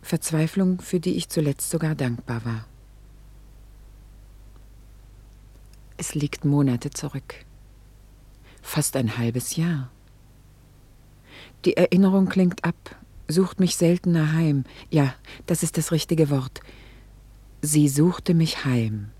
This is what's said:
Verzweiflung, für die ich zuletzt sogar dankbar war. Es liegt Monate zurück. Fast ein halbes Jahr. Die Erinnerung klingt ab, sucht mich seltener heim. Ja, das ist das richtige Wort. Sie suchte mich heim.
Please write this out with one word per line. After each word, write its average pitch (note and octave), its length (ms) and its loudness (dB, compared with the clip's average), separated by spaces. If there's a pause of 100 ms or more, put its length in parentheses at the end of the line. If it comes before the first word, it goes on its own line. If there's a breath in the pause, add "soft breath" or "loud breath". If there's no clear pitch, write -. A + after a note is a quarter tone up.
Verzweiflung, F3 760 0
für - 200 -4
die F3+ 160 -2
ich E3+ 140 -6
zuletzt D3 400 -2
sogar D#3+ 240 -2
dankbar A#2+ 520 -6
war. A2 200 -6 (3250)
Es - 180 -8
liegt C#3+ 300 -4
Monate C#3+ 460 2
zurück. - 540 -12 (1160 soft breath)
Fast - 340 -4
ein A#2 220 -2
halbes A#2 380 -4
Jahr. D#3+ 340 -2 (1800 loud breath)
Die - 100 4
Erinnerung F#3+ 540 4
klingt F#3 340 2
ab, - 320 -6 (320)
sucht F3 320 0
mich F3+ 160 2
seltener E3+ 580 2
heim. D3+ 300 2 (260 loud breath)
Ja, C#3+ 240 2 (320 loud breath)
das - 180 -2
ist D#3+ 140 -4
das D#3 140 -2
richtige D#3+ 380 2
Wort. C3 320 -4 (1000 loud breath)
Sie D3+ 280 4
suchte E3 440 2
mich D#3+ 300 0
heim. A2 460 -2 (100)